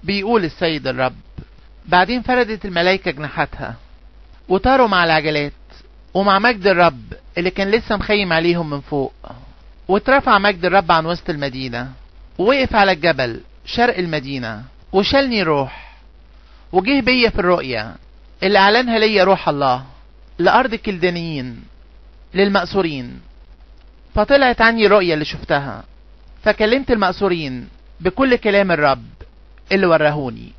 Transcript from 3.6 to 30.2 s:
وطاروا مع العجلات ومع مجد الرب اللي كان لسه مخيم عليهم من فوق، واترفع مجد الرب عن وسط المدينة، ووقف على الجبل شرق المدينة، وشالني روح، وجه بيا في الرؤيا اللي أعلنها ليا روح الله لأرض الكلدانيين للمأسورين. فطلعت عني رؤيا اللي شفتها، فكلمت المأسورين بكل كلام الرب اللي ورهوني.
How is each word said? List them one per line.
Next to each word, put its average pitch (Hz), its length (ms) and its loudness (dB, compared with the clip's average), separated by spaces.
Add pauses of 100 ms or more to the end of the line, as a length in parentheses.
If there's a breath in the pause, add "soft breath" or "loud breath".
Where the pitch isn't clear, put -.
وطاروا 247 380 2
مع 185 160 2
العجلات 151 480 0 (600)
ومع 196 260 2
مجد 208 280 0
الرب 170 460 2 (240)
اللي 180 120 -2
كان 196 220 -4
لسه 226 240 0
مخيم 196 380 0
عليهم 170 360 0
من 143 120 -8
فوق، 139 320 -6 (760)
واترفع 247 500 2
مجد 190 280 0
الرب 180 260 2
عن 160 140 2
وسط 170 240 -6
المدينة، 131 600 -8 (460)
ووقف 247 380 2
على 196 160 4
الجبل 143 500 -2 (240)
شرق 240 320 0
المدينة، 135 680 -6 (300)
وشالني 226 500 0
روح، 143 540 -4 (720 soft breath)
وجه 233 300 2
بيا 240 280 2
في - 100 -4
الرؤيا 131 560 -2 (480)
اللي 196 160 4
أعلنها 226 400 2
ليا 214 240 2
روح 185 260 2
الله 135 360 -2 (540)
لأرض 214 340 2
الكلدانيين 170 920 -6 (680)
للمأسورين. 175 880 -2 (960)
فطلعت 240 460 2
عني 226 260 4
رؤيا 190 260 4
اللي 151 120 -2
شفتها، 143 580 -6 (600)
فكلمت 220 480 0
المأسورين 180 760 -2 (300)
بكل 240 360 0
كلام 202 360 2
الرب 139 340 2 (680)
اللي 190 140 2
ورهوني. 147 720 0